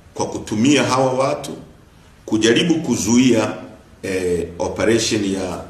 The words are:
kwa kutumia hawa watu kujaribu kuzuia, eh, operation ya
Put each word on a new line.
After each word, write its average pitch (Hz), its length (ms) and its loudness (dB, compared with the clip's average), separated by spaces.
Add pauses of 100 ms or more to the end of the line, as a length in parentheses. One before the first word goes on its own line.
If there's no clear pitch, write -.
(140)
kwa - 120 -4
kutumia 117 580 0
hawa 131 300 2
watu 135 380 -2 (720)
kujaribu 120 500 2
kuzuia, 117 800 2 (500)
eh, 92 440 -2 (120)
operation 101 760 0
ya 90 360 -6